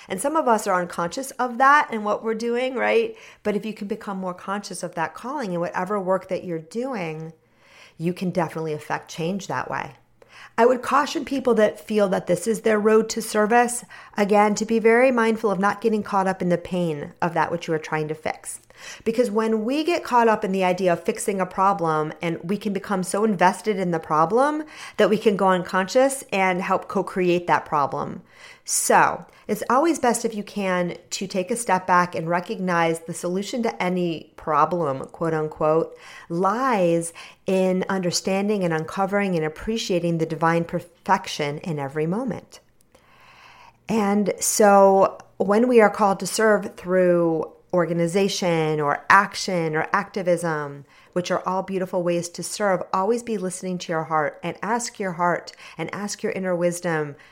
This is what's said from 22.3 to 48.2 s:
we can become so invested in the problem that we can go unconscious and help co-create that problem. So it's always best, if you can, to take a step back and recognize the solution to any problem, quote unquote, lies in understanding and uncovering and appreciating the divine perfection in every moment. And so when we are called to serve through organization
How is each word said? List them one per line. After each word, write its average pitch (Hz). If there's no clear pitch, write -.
we 196
can 202
become 190
so 202
invested 190
in 180
the 160
problem 233
that 208
we 208
can 208
go 190
unconscious 190
and 185
help 185
co-create 175
that 156
problem. 143
So -
it's 214
always 285
best, 262
if 220
you 202
can, 180
to 190
take 185
a 233
step 185
back 175
and 165
recognize 175
the 170
solution 196
to -
any 180
problem, 151
quote 165
unquote, 156
lies 190
in 185
understanding 196
and 165
uncovering 190
and 156
appreciating 170
the 160
divine 165
perfection 165
in 156
every 147
moment. 208
And 208
so 196
when 214
we 240
are 202
called 196
to 190
serve 214
through 175
organization 170